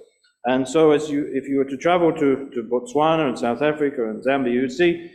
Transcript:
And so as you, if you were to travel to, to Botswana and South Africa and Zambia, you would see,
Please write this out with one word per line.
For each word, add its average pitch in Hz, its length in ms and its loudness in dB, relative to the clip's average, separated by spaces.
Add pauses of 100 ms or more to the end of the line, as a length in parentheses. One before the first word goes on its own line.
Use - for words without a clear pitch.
(460)
And 131 220 0
so 156 240 6
as 147 180 0
you, 147 220 -2
if 135 160 -4
you 139 80 -2
were 139 80 2
to 135 120 -6
travel 170 360 2
to, 135 420 0
to 120 80 -4
Botswana 143 680 0
and 113 100 -4
South 120 220 -2
Africa 143 480 -2
and 107 140 -8
Zambia, 131 300 0
you 123 80 0
would 131 120 -2
see, 170 420 0